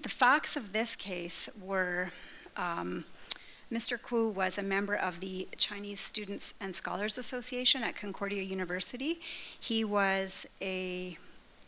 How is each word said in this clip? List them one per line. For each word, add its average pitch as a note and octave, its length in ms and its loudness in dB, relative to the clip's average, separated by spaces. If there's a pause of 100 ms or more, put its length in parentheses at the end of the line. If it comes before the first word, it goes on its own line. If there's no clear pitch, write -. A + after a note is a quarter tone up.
the - 80 -8
facts C4+ 480 4
of G#3 160 -8
this A3 240 2
case F3+ 600 2
were, F#3 540 -2 (460)
um, F3 480 -4 (680)
Mister A3+ 260 2
Kwu A3+ 360 0
was F#3 240 0
a G3 60 -2
member G3 320 -2
of F3 260 -4
the F#3 340 -8
Chinese G3+ 460 0
Students - 580 4
and G3 160 -2
Scholars F#3+ 420 0
Association B3 640 4
at G3 140 -4
Concordia G3 480 -6
University. F#3+ 760 -2 (360)
He A3 280 -2
was G3 600 2 (160)
a F#3 560 -6 (500)